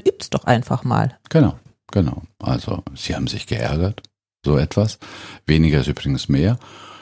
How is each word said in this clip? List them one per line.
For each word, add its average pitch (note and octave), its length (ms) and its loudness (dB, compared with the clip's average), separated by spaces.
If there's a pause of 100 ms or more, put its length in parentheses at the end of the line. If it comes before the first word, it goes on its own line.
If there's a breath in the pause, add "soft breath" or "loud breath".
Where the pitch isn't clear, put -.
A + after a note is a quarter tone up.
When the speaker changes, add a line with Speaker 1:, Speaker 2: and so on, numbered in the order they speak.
Speaker 1:
übt's - 220 -2
doch - 160 -2
einfach B2 400 0
mal. A2+ 320 0 (140)
Speaker 2:
Genau, C3 280 4 (320)
genau. F2 300 0 (180)
Also, - 440 -4 (120)
sie - 220 -8
haben C2+ 100 -4
sich - 200 -8
geärgert, E2+ 560 -2 (420)
so D2 140 4
etwas. G#2 400 0 (480 loud breath)
Weniger D#2 340 4
ist B1+ 60 -2
übrigens C#2 420 -4
mehr. E2 300 2 (440 loud breath)